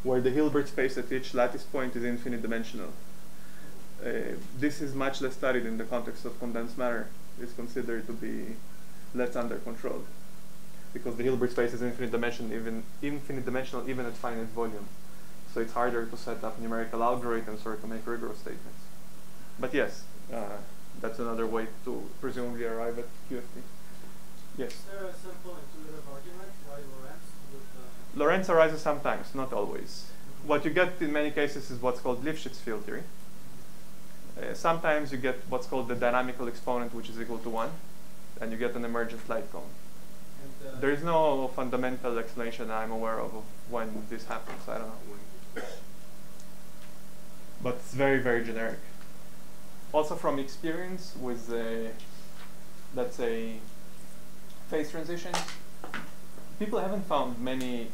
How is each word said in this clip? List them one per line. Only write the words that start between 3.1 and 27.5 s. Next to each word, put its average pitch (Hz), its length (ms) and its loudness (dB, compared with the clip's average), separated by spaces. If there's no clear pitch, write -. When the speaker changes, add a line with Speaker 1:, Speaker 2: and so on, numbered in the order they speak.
Speaker 1:
Uh, 120 320 0
this 143 200 2
is 139 140 0
much 135 280 0
less 131 120 0
studied 127 320 2
in 113 140 0
the 113 60 0
context 117 400 0
of 117 140 0
condensed 117 380 0
matter. 117 300 0
It's 120 120 -2
considered 117 520 0
to 113 80 0
be 110 440 0
less 123 200 2
under 117 200 0
control - 480 0
because 117 240 0
the 120 60 2
Hilbert 123 280 4
space 120 220 2
is 117 80 0
infinite 120 300 0
dimension, 117 420 0
even, 113 300 0
infinite 143 420 0
dimensional 127 460 0
even 127 160 0
at 117 80 0
finite 113 340 0
volume. 107 400 0
So 117 60 0
it's 113 140 0
harder 120 320 2
to 113 100 -2
set 113 280 -2
up 113 160 -2
numerical 113 420 0
algorithms 117 640 2
or 110 100 0
to 104 120 -2
make 113 200 -2
rigorous 117 320 -2
statements. - 400 -2
But 127 140 0
yes, - 300 2
uh, 104 240 -2
that's - 180 0
another 113 260 0
way 113 220 2
to 123 200 0
presumably 120 440 0
arrive 117 340 0
at 120 60 -2
Q 127 120 0
F 117 40 -2
T. 123 60 -2
Yes? 123 140 0
Speaker 2:
Is - 140 0
there 196 180 -2
a 190 100 0
simple 180 440 -2
intuitive 151 520 -2
argument 151 420 -2
why 143 120 -2
Lorentz 131 500 -2